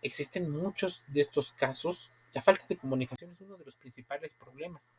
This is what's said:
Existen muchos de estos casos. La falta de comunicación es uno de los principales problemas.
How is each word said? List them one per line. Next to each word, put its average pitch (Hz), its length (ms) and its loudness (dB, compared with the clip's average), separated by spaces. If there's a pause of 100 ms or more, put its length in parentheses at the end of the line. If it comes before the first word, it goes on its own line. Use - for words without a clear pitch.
Existen 151 480 -2
muchos 180 580 -2
de 143 140 2
estos - 320 0
casos. 143 580 -2 (220)
La - 80 -2
falta 190 260 8
de 180 80 0
comunicación 131 560 -2
es 175 80 -20
uno 196 160 -18
de 170 80 -20
los - 120 -20
principales 143 580 -10
problemas. 151 640 -14